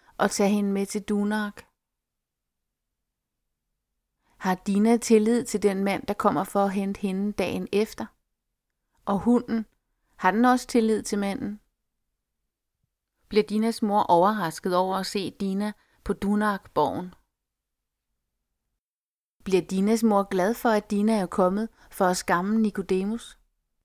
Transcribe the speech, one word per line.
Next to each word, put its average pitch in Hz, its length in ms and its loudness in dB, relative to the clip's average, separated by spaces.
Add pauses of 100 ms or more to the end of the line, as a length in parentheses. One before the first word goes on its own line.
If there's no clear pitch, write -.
(180)
og 196 120 2
tage 202 200 2
hende 202 220 0
med 196 140 -2
til 208 160 -8
Dunak? 208 600 -4 (2750)
Har 185 160 0
Dina 202 420 2
tillid 226 480 4
til 196 180 -4
den 196 220 2
mand, 196 220 -2
der 208 80 -4
kommer 190 300 0
for 202 200 0
at 196 80 -2
hente 196 280 -4
hende 196 320 -4
dagen 185 400 -4
efter? 220 340 -2 (960)
Og 202 140 0
hunden, 226 480 0 (500)
har 185 140 2
den 220 140 2
også 254 220 4
tillid 220 360 2
til - 160 -4
manden? 202 420 -6 (1700)
Bliver 208 200 2
Dinas 220 340 -2
mor 208 200 2
overrasket 180 720 2
over 185 200 0
at 190 100 -6
se 185 240 -6
Dina 196 420 -6 (320)
på - 80 -4
Dunak-borgen? 190 1040 -2 (2250)
Bliver 185 260 2
Dinas 208 320 2
mor 202 260 2
glad 196 260 0
for, 240 140 -2
at 208 220 0
Dina 214 220 0
er 202 140 0
kommet 196 420 0 (220)
for - 140 -2
at 180 120 2
skamme 196 440 0
Nikodemus? 196 800 -4 (460)